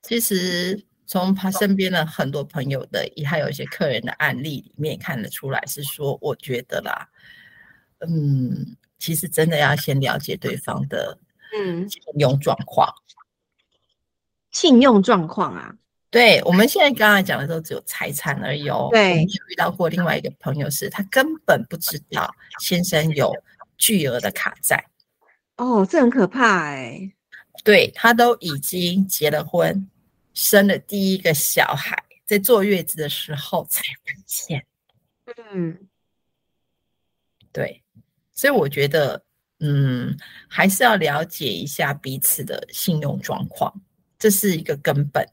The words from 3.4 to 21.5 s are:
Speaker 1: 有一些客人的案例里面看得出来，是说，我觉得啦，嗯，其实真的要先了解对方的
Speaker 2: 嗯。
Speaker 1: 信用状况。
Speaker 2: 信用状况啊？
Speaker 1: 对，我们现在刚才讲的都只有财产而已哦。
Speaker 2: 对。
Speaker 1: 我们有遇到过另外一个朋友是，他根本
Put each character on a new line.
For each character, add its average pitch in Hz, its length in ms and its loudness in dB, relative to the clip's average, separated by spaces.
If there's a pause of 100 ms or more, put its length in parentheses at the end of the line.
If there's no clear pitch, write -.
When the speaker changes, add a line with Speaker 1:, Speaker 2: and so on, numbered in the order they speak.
Speaker 1:
有 143 100 -2
一 - 20 -6
些 135 140 -8
客 - 220 -4
人 117 140 -2
的 - 100 -8
案 139 320 -2
例 143 160 -8
里 - 160 -20
面 147 200 -6
看 139 240 -8
得 107 80 -8
出 135 220 -10
来， 135 160 -2
是 143 160 -10
说， 143 380 -6
我 139 160 -4
觉 123 320 -6
得 - 140 -4
啦， - 260 -8 (880)
嗯， 143 800 -2 (200)
其 - 160 -6
实 160 160 -4
真 160 220 0
的 156 80 -2
要 143 160 4
先 143 260 -2
了 135 160 0
解 - 200 -6
对 - 200 -6
方 135 300 -6
的 - 320 -8 (400)
Speaker 2:
嗯。 185 320 -4
Speaker 1:
信 - 100 -14 (200)
用 143 180 4
状 143 260 0
况。 - 240 0 (1600)
Speaker 2:
信 262 280 6
用 240 220 8
状 190 240 2
况 165 260 -4
啊？ 73 220 -14 (360)
Speaker 1:
对， 220 340 8
我 - 80 4
们 202 160 6
现 392 120 2
在 277 160 4
刚 214 160 6
才 202 80 6
讲 165 200 -2
的 139 80 -4
都 165 120 -4
只 - 140 -10
有 - 100 -8
财 - 280 -8
产 143 320 -4
而 147 120 -4
已 147 120 -6
哦。 - 240 -2
Speaker 2:
对。 208 180 6
Speaker 1:
我 180 60 2
们 160 80 4
有 185 260 -4
遇 - 60 -12
到 170 120 0
过 175 200 -2
另 175 160 -2
外 151 120 0
一 - 40 -4
个 151 180 -8
朋 139 200 -4
友 143 120 -4
是， - 180 -6
他 - 220 -6
根 302 240 0 (100)
本 - 240 4